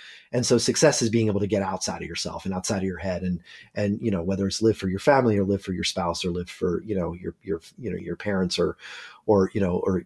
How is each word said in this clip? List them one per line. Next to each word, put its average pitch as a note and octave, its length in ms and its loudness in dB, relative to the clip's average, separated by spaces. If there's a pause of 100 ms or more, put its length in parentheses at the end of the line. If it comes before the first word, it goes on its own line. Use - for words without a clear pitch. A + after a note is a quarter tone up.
(320)
And A#2 140 0
so B2 120 6
success C3+ 440 4
is A#2 80 2
being A2 180 2
able G2+ 120 2
to G2+ 80 0
get G2 140 2
outside F#2 400 -4
of - 80 -8
yourself - 360 -8
and F#2+ 80 -4
outside F#2+ 260 -2
of F#2 40 -2
your F#2 140 -2
head F#2 260 -4
and, F2+ 160 -2 (340)
and, G#2 280 0
you A2+ 100 0
know, F2+ 100 2
whether F#2+ 240 0
it's G2 160 -2
live A2 160 6
for F#2+ 120 -4
your F#2+ 100 -2
family B2 380 4
or G2 80 2
live G2 160 0
for F#2+ 100 -6
your F2+ 140 -4
spouse F2 400 -4
or F2+ 60 -2
live F2 180 -6
for, F2 340 -2
you G#2 100 -6
know, E2+ 200 -2
your, F2+ 280 -8
your, E2 200 -6 (180)
you A2+ 100 -6
know, F2+ 60 -4
your F2 220 -8
parents F#2+ 420 0
or, E2+ 160 0 (500)
or, G2 280 6
you G#2 80 0
know, F2+ 160 2
or F#2 280 0